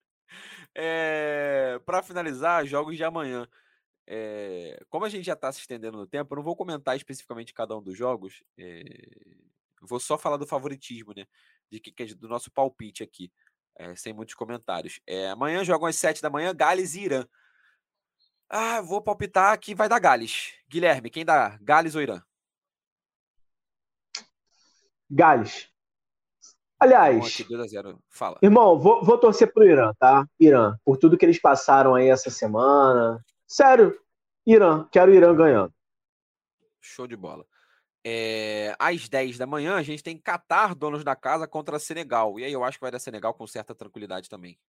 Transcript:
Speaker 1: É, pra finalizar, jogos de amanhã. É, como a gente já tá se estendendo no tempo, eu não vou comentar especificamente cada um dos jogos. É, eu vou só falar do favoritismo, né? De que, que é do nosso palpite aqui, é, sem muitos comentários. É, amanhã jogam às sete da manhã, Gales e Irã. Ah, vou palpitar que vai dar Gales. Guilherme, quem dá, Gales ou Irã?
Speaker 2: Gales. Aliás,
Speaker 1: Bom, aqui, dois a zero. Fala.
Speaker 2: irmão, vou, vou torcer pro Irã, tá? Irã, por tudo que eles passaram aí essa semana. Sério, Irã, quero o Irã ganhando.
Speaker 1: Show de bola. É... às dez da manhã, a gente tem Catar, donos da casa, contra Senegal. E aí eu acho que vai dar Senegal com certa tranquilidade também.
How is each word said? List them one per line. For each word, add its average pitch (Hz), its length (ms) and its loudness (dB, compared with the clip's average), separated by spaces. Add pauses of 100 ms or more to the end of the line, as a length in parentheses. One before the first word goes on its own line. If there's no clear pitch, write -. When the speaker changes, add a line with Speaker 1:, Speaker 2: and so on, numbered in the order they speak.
(760)
Speaker 1:
É, 151 1080 -6
pra 185 180 -6
finalizar, 165 640 -6
jogos 151 300 -8
de 160 60 -14
amanhã. 143 460 -10 (580)
É, 101 840 -16
como 170 160 -10
a 214 40 -8
gente 202 160 -16
já 170 100 -8
tá 135 160 -10
se 131 100 -14
estendendo 113 380 -16
no 101 80 -16
tempo, 143 280 -12
eu - 20 -12
não 147 80 -12
vou 170 100 -10
comentar 165 420 -10
especificamente 123 580 -18
cada 110 220 -12
um 107 60 -16
dos 92 140 -16
jogos. 110 480 -10 (140)
É, 87 240 -20 (1000)
eu - 80 -20
vou 120 100 -10
só 151 200 -8
falar 147 180 -6
do 143 100 -12
favoritismo, 127 720 -14
né? 98 80 -20 (460)
De 107 100 -20
que, - 100 -20
que - 120 -18
é 117 120 -12
do 113 140 -20
nosso 120 220 -12
palpite 131 520 -8
aqui, 90 300 -20 (440)
é, 87 200 -20
sem - 160 -16
muitos 110 220 -18
comentários. 110 720 -14
É, 95 240 -10
amanhã 151 340 -8
jogam 165 240 -4
às 160 80 -8
sete 156 260 -4
da 151 80 -8
manhã, 160 240 -8
Gales 165 400 -4
e 190 100 -16
Irã. 131 220 -6 (1200)
Ah, 226 320 -6
vou 185 200 -8
palpitar 202 560 0
que - 160 -16
vai 214 140 -2
dar 233 100 0
Gales. 123 540 -2 (160)
Guilherme, 156 400 -2
quem 160 160 -14
dá, 123 380 0
Gales 151 320 0
ou 156 80 -6
Irã? 107 200 -10 (3000)
Speaker 2:
Gales. 139 580 0 (1080)
Aliás, 196 420 6
Speaker 1:
Bom, 117 60 -6
aqui, - 180 -10
dois 117 160 -12
a 117 80 -10
zero. 98 300 -16 (100)
Fala. - 340 -10
Speaker 2:
irmão, 202 360 6
vou, 185 260 4
vou 226 120 4
torcer 220 360 4
pro 220 120 6
Irã, 135 340 6
tá? 135 280 4 (120)
Irã, 123 460 6
por 135 120 0
tudo 165 200 6
que - 80 2
eles 170 160 4
passaram 135 540 4
aí 127 140 4
essa 131 200 2
semana. 120 960 0 (220)
Sério, 262 500 4 (500)
Irã, 180 440 6
quero 185 220 6
o - 20 10
Irã 170 200 8
ganhando. 135 380 2 (1080)
Speaker 1:
Show - 260 -18
de 120 100 -16
bola. 80 280 -18 (600)
É... 110 760 -6
às 170 280 -4
dez 131 300 -6
da 127 80 -10
manhã, 151 300 -6
a 180 60 -4
gente 151 200 -14
tem 165 160 -18
Catar, 180 560 -4
donos 147 300 -10
da 143 100 -6
casa, 156 320 -6
contra 151 320 -12
Senegal. 120 600 -6
E 123 40 -12
aí 139 80 -10
eu 127 120 -8
acho 131 140 -8
que - 40 -20
vai 131 80 -12
dar 120 80 -12
Senegal 110 340 -10
com 113 140 -20
certa 107 300 -16
tranquilidade 98 520 -18
também. 90 300 -20 (100)